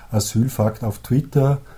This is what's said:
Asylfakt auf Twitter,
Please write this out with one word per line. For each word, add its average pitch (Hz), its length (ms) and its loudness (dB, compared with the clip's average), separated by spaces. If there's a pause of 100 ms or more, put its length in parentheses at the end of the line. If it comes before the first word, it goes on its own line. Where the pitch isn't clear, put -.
Asylfakt 110 760 0
auf 104 140 -4
Twitter, 139 600 2 (180)